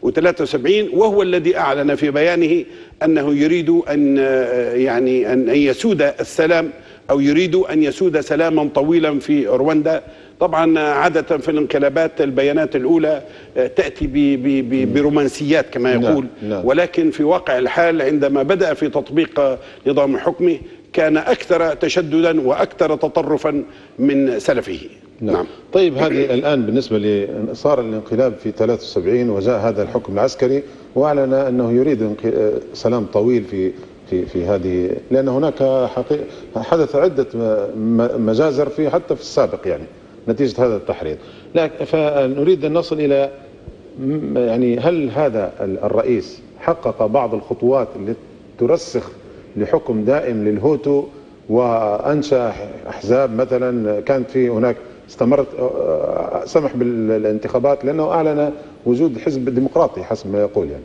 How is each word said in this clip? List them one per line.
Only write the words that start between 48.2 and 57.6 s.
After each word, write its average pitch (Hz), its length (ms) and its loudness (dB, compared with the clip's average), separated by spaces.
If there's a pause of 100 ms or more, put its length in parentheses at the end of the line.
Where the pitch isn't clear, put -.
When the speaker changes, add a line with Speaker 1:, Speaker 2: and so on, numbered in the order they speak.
Speaker 2:
ترسخ 127 520 0 (460)
لحكم 107 480 0
دائم 123 440 0
للهوتو 139 560 0 (440)
وأنشأ 117 1040 0 (360)
أحزاب 120 460 0
مثلًا؟ 123 680 -2
كانت 127 300 -2
في 127 180 2
هناك 117 280 0 (320)
استمرت، 131 380 2 (120)
آه، - 840 -2
سمح 143 320 0
بالانتخابات 113 1080 0